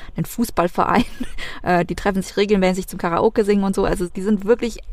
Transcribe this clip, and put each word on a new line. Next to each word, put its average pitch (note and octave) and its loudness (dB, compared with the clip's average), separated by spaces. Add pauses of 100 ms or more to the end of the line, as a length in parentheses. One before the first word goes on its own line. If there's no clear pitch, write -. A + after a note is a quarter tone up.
(160)
einen E3 -4
Fußballverein, - 0 (280)
<laughs> - -8
äh, F3 2
die F3 -6
treffen F#3+ 0
sich - -12
regelmäßig F#3+ 2
zum - -10
Karaoke G3 2
singen G3+ 4
und G3 2
so, G3 2
also G3 0
die F#3 -8
sind G3 0
wirklich A#3 0 (140)